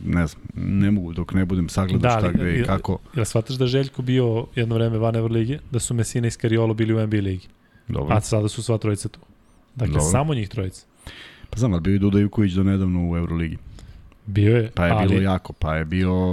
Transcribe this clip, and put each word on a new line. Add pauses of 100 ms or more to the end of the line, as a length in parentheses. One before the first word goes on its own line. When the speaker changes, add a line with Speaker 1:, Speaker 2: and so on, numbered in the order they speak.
Speaker 1:
ne
znam, (140)
ne
mogu
dok
ne
budem
sagledao
Speaker 2:
Da,
Speaker 1:
šta,
Speaker 2:
ali,
Speaker 1:
gde
i
Speaker 2:
jel,
Speaker 1:
kako. (180)
Speaker 2:
jel
shvataš
da
je
Željko
bio (100)
jedno
vreme
van
Evrolige, (120)
da
su
Messina
i
Scariolo
bili
u
N
B
A
ligi? (400)
Speaker 1:
Dobro.
Speaker 2:
A
sada
su
sva
trojica
tu. (560)
Dakle,
Speaker 1:
Dobro.
Speaker 2:
samo
njih
trojica. (640)
Speaker 1:
Pa
znam,
ali
bio
i
Duda
Ivković
do
nedavno
u
Euroligi. (680)
Speaker 2:
Bio
je,
Speaker 1:
Pa
je
Speaker 2:
ali
Speaker 1:
bilo
jako,
pa
je
bio (200)